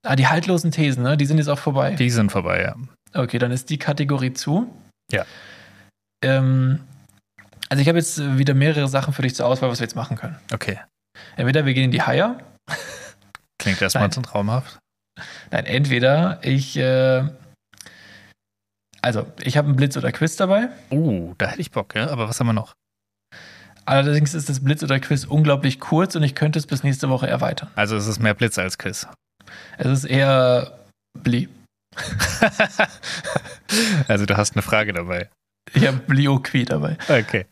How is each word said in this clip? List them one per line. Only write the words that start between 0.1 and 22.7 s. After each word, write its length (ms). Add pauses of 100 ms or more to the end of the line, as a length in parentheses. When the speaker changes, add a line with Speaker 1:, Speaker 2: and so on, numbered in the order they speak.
Speaker 1:
die 120
haltlosen 440
Thesen, 320
ne? 140
Die 80
sind 140
jetzt 100
auch 100
vorbei. 360
Speaker 2:
Die 140
sind 220
vorbei, 300
ja. 140 (380)
Speaker 1:
Okay, 260
dann 120
ist 180
die 100
Kategorie 540
zu. 380 (400)
Speaker 2:
Ja. 140 (960)
Speaker 1:
Ähm, 560 (880)
also 120
ich 80
habe 80
jetzt 400
wieder 160
mehrere 340
Sachen 260
für 100
dich 120
zur 120
Auswahl, 220
was 100
wir 60
jetzt 100
machen 200
können. 220 (160)
Speaker 2:
Okay. 260 (580)
Speaker 1:
Entweder 280
wir 80
gehen 120
in 60
die 120
Haie. 340 (1200)
Speaker 2:
Klingt 240
erstmal 260
Speaker 1:
Nein. 160
Speaker 2:
traumhaft. 540 (760)
Speaker 1:
Nein, 140
entweder 760
ich, 340
äh, 500 (1700)
also, 260 (140)
ich 160
habe 120
ein 60
Blitz 220
oder 160
Quiz 240
dabei. 320 (220)
Speaker 2:
Uh, 460
da 100
hätte 140
ich 100
Bock, 240
ja? 140
Aber 200
was 100
haben 80
wir 60
noch? 180 (1120)